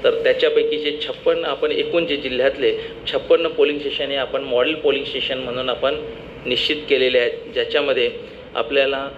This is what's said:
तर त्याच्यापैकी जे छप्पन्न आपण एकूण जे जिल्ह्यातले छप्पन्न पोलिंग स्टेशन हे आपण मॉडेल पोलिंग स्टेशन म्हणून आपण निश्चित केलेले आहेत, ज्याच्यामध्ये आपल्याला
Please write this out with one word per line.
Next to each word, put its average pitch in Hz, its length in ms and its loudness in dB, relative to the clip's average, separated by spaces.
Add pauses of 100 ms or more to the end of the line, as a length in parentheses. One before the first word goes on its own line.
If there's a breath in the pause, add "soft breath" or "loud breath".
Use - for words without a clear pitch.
तर 117 200 2
त्याच्यापैकी 151 540 4
जे 147 280 -2
छप्पन्न 165 400 0
आपण 156 260 0
एकूण - 340 0
जे 143 120 -2
जिल्ह्यातले 127 600 2 (340 loud breath)
छप्पन्न 165 360 4
पोलिंग 147 320 2
स्टेशन 139 260 -4
हे 135 100 -4
आपण 135 260 -2
मॉडेल 135 340 2
पोलिंग 139 300 0
स्टेशन 135 320 -4
म्हणून 127 320 -4
आपण 139 320 0 (440)
निश्चित 127 300 0 (140)
केलेले 127 300 4
आहेत, 120 120 2 (220)
ज्याच्यामध्ये 127 580 0 (440 loud breath)
आपल्याला 139 640 0